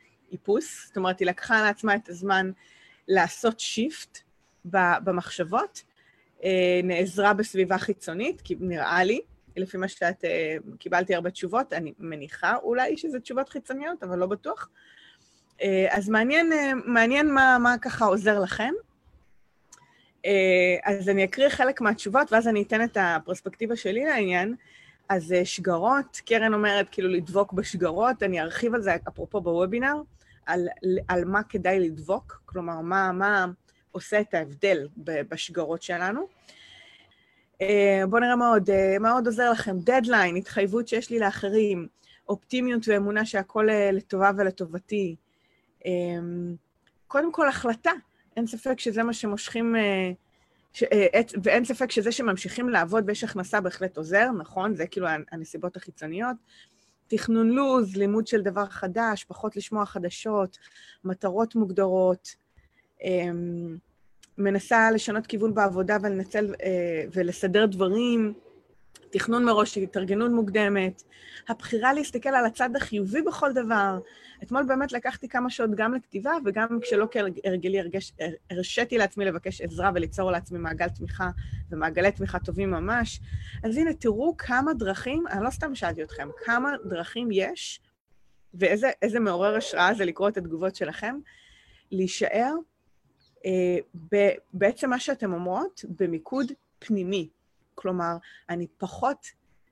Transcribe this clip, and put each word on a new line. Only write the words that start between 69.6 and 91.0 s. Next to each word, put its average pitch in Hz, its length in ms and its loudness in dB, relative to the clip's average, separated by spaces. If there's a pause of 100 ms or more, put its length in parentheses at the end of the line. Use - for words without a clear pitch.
התארגנות 196 540 0
מוקדמת, 202 720 2 (460)
הבחירה 233 440 0
להסתכל 277 360 -4
על 254 160 4
הצד 240 300 0
החיובי 208 460 -2
בכל 302 320 0
דבר. 214 460 0 (440)
אתמול 262 200 0
באמת 262 280 0
לקחתי 247 380 -6
כמה 247 200 -2
שעות 233 260 -2
גם 220 180 0
לכתיבה, 254 400 -4 (120)
וגם 226 360 -2
כשלא 214 300 2
כהרגלי 190 680 -2
הרגש-, 175 340 -6 (360)
הרשיתי 226 480 -2
לעצמי 202 280 0
לבקש 180 360 -4
עזרה 180 340 -2
וליצור 180 360 -2
לעצמי 175 280 -6
מעגל 165 300 -4
תמיכה, 180 400 -6 (420)
ומעגלי 165 400 2
תמיכה 196 280 -4
טובים 185 320 -4
ממש. 208 480 -2 (440)
אז 226 140 -2
הנה, 320 160 2
תראו 233 440 0
כמה 269 360 0
דרכים, 254 540 -4
אני 196 160 -4
לא 247 60 0
סתם 277 260 -6
שאלתי 165 280 -4
אתכם, 147 260 -12 (160)
כמה 247 260 0 (140)
דרכים 185 460 -6
יש, - 500 -4 (720)
ואיזה, 196 380 2 (100)
איזה 220 180 0
מעורר 202 360 2
השראה 190 380 2
זה 202 120 -2
לקרוא 185 240 0
את 214 80 -4
התגובות 175 380 -4
שלכם, 208 400 -6 (760)